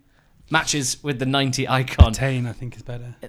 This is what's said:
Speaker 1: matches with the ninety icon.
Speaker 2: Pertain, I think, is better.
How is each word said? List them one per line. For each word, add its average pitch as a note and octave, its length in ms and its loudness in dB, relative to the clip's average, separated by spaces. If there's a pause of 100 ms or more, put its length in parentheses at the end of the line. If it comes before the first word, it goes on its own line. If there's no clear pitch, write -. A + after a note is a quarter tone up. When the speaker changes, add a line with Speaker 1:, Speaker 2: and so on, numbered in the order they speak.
(520)
Speaker 1:
matches D3 520 0
with C#3+ 140 -2
the B2+ 80 -2
ninety C3 420 0
icon. B2 460 4
Speaker 2:
Pertain, B2 320 -2
I A#2 80 -6
think, B2 220 -12
is - 80 -20
better. A#2+ 320 -12 (140)